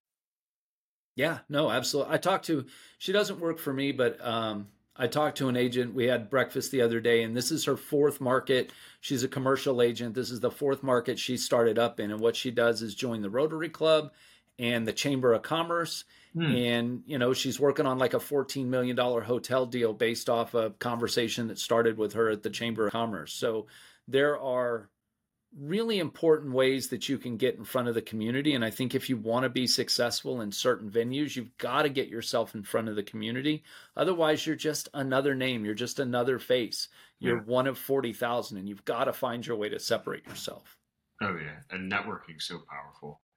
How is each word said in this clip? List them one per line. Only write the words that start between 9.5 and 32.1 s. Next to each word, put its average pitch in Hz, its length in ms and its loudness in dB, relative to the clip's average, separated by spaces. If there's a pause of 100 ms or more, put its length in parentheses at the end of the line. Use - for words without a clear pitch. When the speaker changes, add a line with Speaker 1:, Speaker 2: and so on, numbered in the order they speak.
Speaker 1:
agent. 120 320 2
This 120 160 -4
is 120 100 -8
the 120 120 0
fourth 139 320 0
market 123 340 2
she - 180 -2
started 117 440 4
up 117 200 2
in, 104 120 -2
and 107 80 -4
what 113 160 2
she 127 160 -4
does 117 320 2
is 104 100 -6
join 113 300 -4
the 98 80 -4
Rotary 156 380 0
Club 156 420 2 (480)
and 117 280 0
the 110 60 0
Chamber 131 400 4
of 107 80 2
Commerce. 170 640 -2 (320)
Speaker 2:
Hmm. 160 200 2
Speaker 1:
And, 120 520 0
you 151 100 -4
know, 123 160 4
she's 127 260 -2
working 139 280 4
on, 131 100 0
like, 131 160 2
a 123 60 4
fourteen 135 500 -2
million 127 260 2
dollar 123 260 2
hotel 123 440 0
deal 117 280 0
based 113 360 0
off 117 240 2
a 113 160 2
conversation 117 800 0
that 98 100 -8
started 117 400 2
with 107 160 0
her 113 160 2
at 104 140 -2
the 113 80 -2
Chamber 113 340 -2
of 101 60 0
Commerce. 110 420 -4
So 110 320 -2 (420)
there 139 320 2
are 120 500 -2 (680)
really 202 400 0
important 156 520 4
ways 131 360 4
that - 200 -4
you 135 120 0
can 120 180 -6
get 123 180 2
in 110 80 -14
front 120 240 -2
of 117 60 0
the 110 80 -2
community. 127 540 -2
And 120 100 0
I 110 60 -2
think 127 240 -2
if - 120 -2
you 131 100 -2
wanna 120 320 0
be 127 180 -2
successful 123 760 0
in 104 100 -6
certain 110 380 0
venues, 127 460 0
you've 117 240 -8
gotta 139 300 2
get 131 180 -2
yourself 113 480 -2